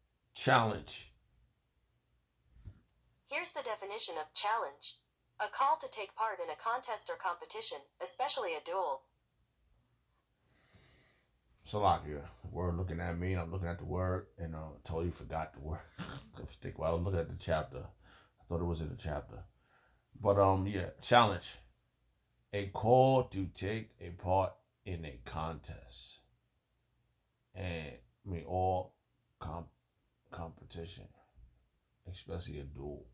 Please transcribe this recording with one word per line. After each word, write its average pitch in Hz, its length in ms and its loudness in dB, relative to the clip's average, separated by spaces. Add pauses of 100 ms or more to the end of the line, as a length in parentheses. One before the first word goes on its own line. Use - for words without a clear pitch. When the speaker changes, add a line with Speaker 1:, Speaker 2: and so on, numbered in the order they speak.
(340)
Speaker 1:
Challenge. 110 760 2 (2250)
Speaker 2:
Here's 320 240 -4
the 294 120 -6
definition 208 560 -4
of - 140 -6
challenge. 208 640 -2 (420)
A 214 100 -2
call 285 340 4
to 262 80 -8
take 202 260 -8
part 214 260 0
in 165 80 -4
a 151 60 -4
contest 233 540 -4
or 165 60 -4
competition, 175 600 -4 (260)
especially 214 520 0
a 147 100 -6
duel. 165 380 -2 (2750)
Speaker 1:
Salakia, 80 520 4 (280)
word 85 280 0
looking 87 220 -2
at 87 180 -2
me, 92 160 2
and 87 80 0
I'm 82 100 -6
looking 90 160 -2
at 85 100 -4
the 87 60 -10
word, 92 440 0 (100)
and, 82 160 -6
uh, 78 300 -10
totally 82 260 0
forgot 78 420 -6
the - 80 -16
word. 78 200 -6 (100)
<laughs> - 80 -20
I - 420 -10
was 80 220 -12
thinking, - 180 -8
well, 80 120 2
I - 20 4
was 85 100 0
looking 92 160 2
at 80 80 -2
the 87 100 -8
chapter. 78 460 -2
I - 640 -20
thought 85 140 0
it - 20 0
was 82 160 0
in 78 80 -2
the - 80 -8
chapter. 71 480 -6 (720)
But, 101 200 6
um, 95 280 8
yeah, 95 220 0 (140)
challenge. 110 420 8 (1120)
A 98 140 0
call 127 560 8
to 95 300 -2
take 110 360 -4 (100)
a 87 80 -10
part 92 460 2 (320)
in 85 180 -6
a 65 220 -10
contest. - 960 -8 (1300)
And, 85 380 -4 (340)
I 101 40 -8
mean, 82 160 -6
all 92 480 0 (440)
comp-, 82 300 -8 (640)
competition, 82 720 -12 (1080)
especially 87 500 -6
a 69 40 -8
duel. 71 500 -10